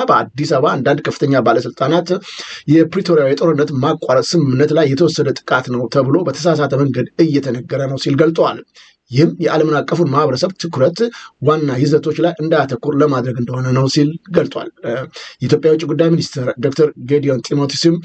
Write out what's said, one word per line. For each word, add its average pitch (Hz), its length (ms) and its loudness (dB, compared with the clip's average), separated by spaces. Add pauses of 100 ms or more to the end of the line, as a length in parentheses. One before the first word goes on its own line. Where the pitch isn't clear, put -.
በአዲስ 135 460 -2
አበባ 143 200 2
አንዳንድ 147 300 0
ከፍተኛ 131 420 0
ባለስልጣናት 147 680 0 (580)
የፕሪቶሪያ 160 580 2
የጦርነት 147 520 0
ማቋረጥ 160 480 0
ስምምነት 143 460 2
ላይ 147 140 2
የተወሰደ 139 480 0
ጥቃት 127 340 -4
ነው 123 120 -2 (100)
ተብሎ 139 320 2
በተሳሳተ 147 540 0
መንገድ 127 320 0 (120)
እየተነገረ 135 640 -2
ነው 135 140 -6
ሲል 139 180 -2
ገልጠዋል። 156 420 2 (520)
ይህም 139 260 4
የዓለምን 156 380 0
አቀፉን 156 340 0
ማህበረሰብ 147 440 0
ትኩረት 170 440 -2 (440)
ዋና 147 360 0
ይዘቶች 147 420 0
ላይ 170 160 2
እንዳያተኩር 143 600 -2
ለማድረግ 131 420 0
እንደሆነ 127 340 -4
ነው 131 160 2
ሲል 147 220 2 (200)
ገልጧል። 170 380 -2 (640)
የኢትዮጵያ 139 340 2
የውጭ 156 180 4
ጉዳይ 156 240 2
ሚኒስትር 139 380 -2 (120)
ዶክተር 143 300 2 (160)
ጌዲዮን 135 360 0
ጢሞቴዎስም 143 640 0